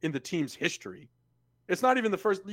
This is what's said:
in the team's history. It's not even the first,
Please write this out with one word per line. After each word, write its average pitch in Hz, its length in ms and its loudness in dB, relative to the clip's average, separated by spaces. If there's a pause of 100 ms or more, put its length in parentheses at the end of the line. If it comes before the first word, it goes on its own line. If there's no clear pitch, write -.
in 160 100 -2
the 139 80 -2
team's 156 340 -4
history. - 540 -6 (600)
It's 180 140 0
not 254 160 6
even 220 120 2
the 190 80 0
first, 196 240 0 (100)